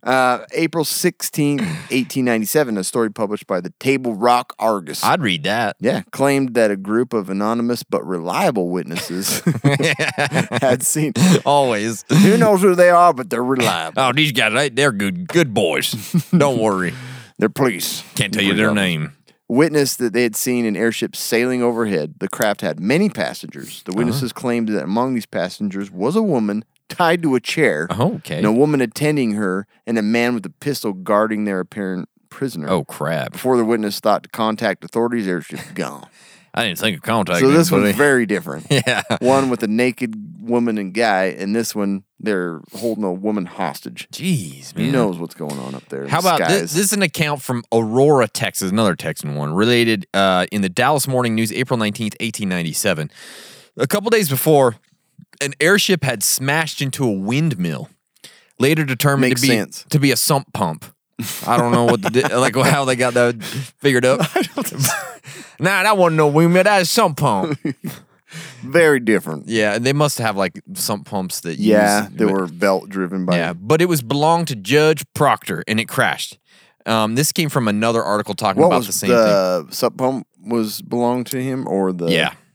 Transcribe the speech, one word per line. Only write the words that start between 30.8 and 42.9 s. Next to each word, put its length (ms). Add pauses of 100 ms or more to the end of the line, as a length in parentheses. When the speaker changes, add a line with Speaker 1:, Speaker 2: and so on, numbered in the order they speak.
Speaker 1:
guarding 520
their 140
apparent 480 (220)
prisoner. 400
Speaker 2:
Oh, 140
crap. 500
Speaker 1:
Before 240
the 80
witness 340
thought 240
to 60
contact 540
authorities, 440
airship 320 (160)
gone. 360
Speaker 2:
<laughs> 60 (380)
I 100
didn't 120
think 200
of 40
contacting 460
Speaker 1:
So 40
this 200
Speaker 2:
anybody. 180
Speaker 1:
one's 80
very 300
different. 400
Speaker 2:
<laughs> 20
Yeah. 320 (200)
Speaker 1:
One 280
with 140
a 40
naked 460 (260)
woman 380
and 160
guy, 320 (100)
and 200
this 180
one, 300 (160)
they're 400 (160)
holding 300